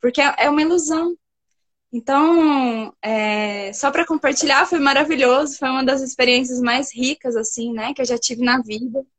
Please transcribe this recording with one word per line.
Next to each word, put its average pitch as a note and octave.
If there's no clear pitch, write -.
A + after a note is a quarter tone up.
Porque B3
é, -
é D4
uma D4
ilusão. D#4+
Então, C#4
é... G#3
só C#4
pra E4+
compartilhar, D4
foi F4
maravilhoso. C#4
Foi C4+
uma C4
das C4+
experiências B3+
mais B3
ricas, B3+
assim, A#3
né, A3+
que -
eu B3+
já A#3+
tive A#3+
na B3
vida. A3+